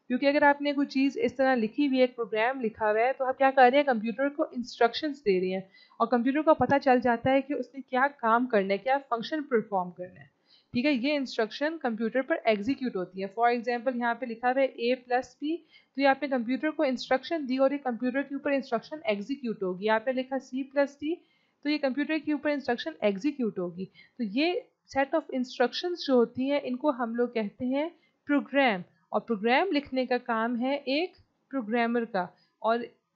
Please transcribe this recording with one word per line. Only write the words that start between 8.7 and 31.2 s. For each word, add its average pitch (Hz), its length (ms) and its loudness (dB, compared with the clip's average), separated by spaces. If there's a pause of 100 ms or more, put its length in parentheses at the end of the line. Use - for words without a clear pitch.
है, 196 60 0
क्या 262 200 0
function 277 440 -4
perform 214 480 -2
करना 180 300 -16
है, - 100 -20 (440)
ठीक 240 100 0
है। 302 80 4
ये 277 240 0
instruction 269 600 -4
computer 233 460 -2
पर 330 240 -2
execute 226 500 -2
होती 185 240 -6
है। 196 140 -8
For 240 220 4
example, 240 400 -4
यहाँ 233 180 -2
पे 240 120 -8
लिखा 233 240 -2
हुआ 262 100 0
है 262 140 0
A 240 220 0
plus 254 300 -4
B, 302 300 -6 (400)
तो 262 40 -4
ये 277 60 4
आपने 269 220 2
computer 262 420 -2
को 311 140 0
instruction 262 600 -2
दी 254 120 -2
और 269 140 4
ये 285 60 -4
कंप्यूटर 247 440 -2
के 277 120 -8
ऊपर 285 180 -2
instruction 269 540 -4
execute 220 560 -4
होगी। 185 260 -4
आपने 220 240 0
लिखा 262 240 -4
C 254 140 -8
plus 277 540 -2
D, 320 120 -4 (480)
तो 294 60 -2
ये 302 80 0
computer 285 400 0
के 302 140 -4
ऊपर 294 180 -2
instruction 294 520 -4
execute 214 560 -2
होगी। 180 260 -6 (340)
तो 247 60 -4
ये 277 440 -2 (280)
set 277 140 0
of 320 120 0 (120)
instructions 254 640 -2
जो 277 200 -2
होती 240 320 2
हैं, 285 140 0
इनको 254 280 -2
हम 240 240 -4
लोग 240 200 -2
कहते 220 300 -4
हैं 277 260 -2 (360)
program, 254 580 2 (280)
और 214 80 0
program 233 520 0
लिखने 262 340 -2
का 247 120 0
काम 240 380 -2
है 262 200 -2
एक 294 360 -2 (380)